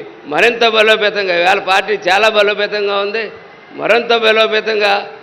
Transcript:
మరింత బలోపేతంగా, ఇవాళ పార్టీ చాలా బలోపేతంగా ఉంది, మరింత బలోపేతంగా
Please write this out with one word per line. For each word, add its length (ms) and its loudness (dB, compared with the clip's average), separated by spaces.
మరింత 420 0
బలోపేతంగా, 760 2
ఇవాళ 180 2
పార్టీ 400 -2
చాలా 180 4
బలోపేతంగా 720 0
ఉంది, 320 -6
మరింత 440 0
బలోపేతంగా 920 0